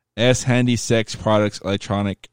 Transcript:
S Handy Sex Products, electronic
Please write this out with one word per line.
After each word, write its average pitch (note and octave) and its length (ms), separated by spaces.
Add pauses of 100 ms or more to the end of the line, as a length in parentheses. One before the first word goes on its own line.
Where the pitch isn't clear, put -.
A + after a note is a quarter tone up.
(160)
S B2 280
Handy B2 320
Sex A2+ 400
Products, G#2+ 440
electronic G2+ 720